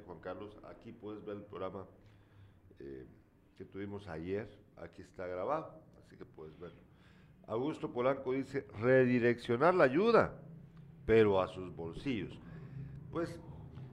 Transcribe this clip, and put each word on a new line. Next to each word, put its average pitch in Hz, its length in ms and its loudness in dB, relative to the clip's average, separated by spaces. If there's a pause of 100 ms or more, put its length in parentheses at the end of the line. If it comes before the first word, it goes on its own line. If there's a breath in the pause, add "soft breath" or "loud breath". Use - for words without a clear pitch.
Juan 85 140 -16
Carlos, 95 380 -12 (120)
aquí 113 240 -18
puedes 104 320 -12
ver 104 100 -8
el 101 80 -12
programa, 92 420 -8 (920 soft breath)
eh, 67 260 -14 (520)
que 95 80 -16
tuvimos 101 420 -12
ayer, 90 400 -6 (300)
aquí 85 240 -16
está 90 260 -10
grabado, 101 460 -4 (260)
así - 160 -20
que 92 100 -16
puedes 78 340 -18
verlo. 85 200 -16 (680 soft breath)
Augusto 143 440 -4
Polanco 127 400 0
dice, 135 360 -4 (120)
"Redireccionar 123 920 6
la 175 120 8
ayuda, 156 540 4 (680)
pero 104 360 8
a 87 60 2
sus 87 280 -10
bolsillos". 82 640 -6 (720 loud breath)
Pues, 165 280 -6 (540)